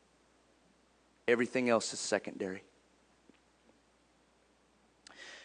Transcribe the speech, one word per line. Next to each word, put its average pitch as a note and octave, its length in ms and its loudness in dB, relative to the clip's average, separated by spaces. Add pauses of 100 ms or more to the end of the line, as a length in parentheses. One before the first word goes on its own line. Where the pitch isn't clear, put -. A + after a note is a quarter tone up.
(1300)
everything A#2+ 440 2
else A2+ 240 2
is - 40 -8
secondary. G2 640 -2 (2750)